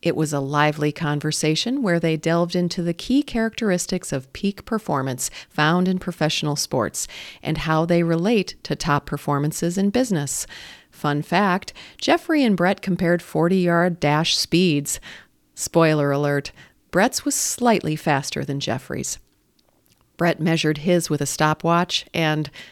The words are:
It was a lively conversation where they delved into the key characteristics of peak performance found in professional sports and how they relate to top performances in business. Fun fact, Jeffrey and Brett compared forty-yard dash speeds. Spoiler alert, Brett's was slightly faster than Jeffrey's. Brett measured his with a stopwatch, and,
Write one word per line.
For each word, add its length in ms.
It 140
was 180
a 60
lively 540
conversation 880
where 160
they 180
delved 380
into 300
the 100
key 260
characteristics 920
of 200
peak 320
performance 640
found 380
in 100
professional 560
sports 540
and 160
how 260
they 200
relate 580
to 140
top 300
performances 720
in 140
business. 560
Fun 280
fact, 520
Jeffrey 440
and 120
Brett 240
compared 420
forty-yard 760
dash 380
speeds. 640
Spoiler 560
alert, 400
Brett's 320
was 100
slightly 640
faster 480
than 160
Jeffrey's. 580
Brett 220
measured 400
his 320
with 100
a 60
stopwatch, 880
and, 360